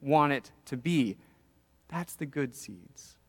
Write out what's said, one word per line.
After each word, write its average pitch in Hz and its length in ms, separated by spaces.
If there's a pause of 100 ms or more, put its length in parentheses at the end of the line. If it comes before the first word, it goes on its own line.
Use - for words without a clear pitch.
want 147 320
it 131 200 (140)
to 135 100
be." 123 400 (720)
That's 170 280
the 156 100
good 135 280
seeds. - 640 (120)